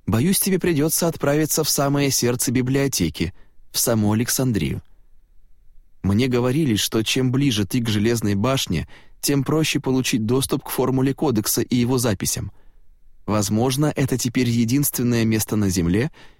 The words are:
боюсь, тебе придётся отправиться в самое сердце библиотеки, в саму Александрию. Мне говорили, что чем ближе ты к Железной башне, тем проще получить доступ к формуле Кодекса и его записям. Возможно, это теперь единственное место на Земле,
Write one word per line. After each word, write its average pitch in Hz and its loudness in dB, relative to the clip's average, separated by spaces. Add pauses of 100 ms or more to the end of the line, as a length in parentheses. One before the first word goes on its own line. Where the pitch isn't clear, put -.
боюсь, 139 2
тебе 185 0
придётся 165 0
отправиться 156 0
в - -2
самое 143 2
сердце 123 0
библиотеки, 123 0 (380)
в - -6
саму 107 2
Александрию. 113 0 (1200)
Мне 101 2
говорили, 123 2
что 110 0
чем 127 0
ближе 127 0
ты 127 -2
к 113 -2
Железной 107 0
башне, 101 -2 (320)
тем 139 0
проще 151 0
получить 127 -2
доступ 135 0
к - -14
формуле 131 0
Кодекса 120 0
и - -2
его 123 2
записям. 113 -2 (760)
Возможно, 110 0
это 131 0
теперь 127 0
единственное 120 0
место 110 0
на 104 2
Земле, 90 0 (280)